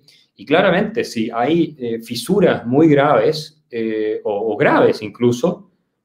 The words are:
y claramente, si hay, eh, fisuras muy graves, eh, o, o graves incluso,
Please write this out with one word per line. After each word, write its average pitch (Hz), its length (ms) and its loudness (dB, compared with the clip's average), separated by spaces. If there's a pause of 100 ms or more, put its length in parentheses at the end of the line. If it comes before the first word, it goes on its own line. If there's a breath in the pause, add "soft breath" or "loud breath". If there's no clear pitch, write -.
(380 soft breath)
y - 80 -18
claramente, 180 580 0
si 110 260 -6
hay, 147 480 0
eh, 117 220 -6
fisuras 131 640 -2
muy 139 220 4
graves, 139 840 2
eh, 110 540 -4
o, 107 300 -2
o - 20 -2
graves 143 460 2
incluso, 120 680 -2 (360)